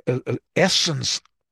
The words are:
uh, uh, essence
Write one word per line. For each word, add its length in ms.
uh, 180
uh, 100
essence 640